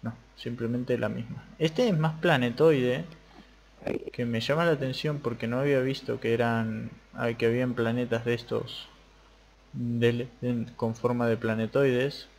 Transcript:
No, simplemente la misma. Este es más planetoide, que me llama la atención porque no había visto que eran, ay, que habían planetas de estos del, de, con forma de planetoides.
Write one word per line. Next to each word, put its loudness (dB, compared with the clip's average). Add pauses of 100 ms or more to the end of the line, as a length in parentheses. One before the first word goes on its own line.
No, -6 (240)
simplemente -2
la 0
misma. -8 (160)
Este 2
es 2
más 0
planetoide, 4 (1080)
que -2
me 0
llama 0
la 4
atención -2
porque -4
no 0
había 4
visto -2
que 2
eran, 0 (240)
ay, -2
que 2
habían 2
planetas 0
de 0
estos -6 (840)
del, 0 (100)
de, -2 (100)
con -2
forma 0
de 2
planetoides. 0